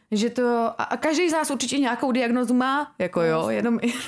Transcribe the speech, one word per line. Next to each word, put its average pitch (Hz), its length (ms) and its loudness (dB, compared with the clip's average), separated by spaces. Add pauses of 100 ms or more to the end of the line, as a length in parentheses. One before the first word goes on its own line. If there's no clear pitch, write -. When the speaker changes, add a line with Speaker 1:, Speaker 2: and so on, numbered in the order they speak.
(100)
Speaker 1:
že 220 200 0
to, 247 180 0
a, 233 220 2
a - 260 -4
každý 311 340 0
z - 20 0
nás 311 180 0
určitě 254 280 -4
nějakou 254 340 0
diagnózu 247 420 2
má, 269 440 0
jako 175 240 -2
jo, 160 180 2
Speaker 2:
Jasně. 196 160 0
Speaker 1:
jenom, 226 240 0
<laughs> - 20 -10
jenom 240 260 -2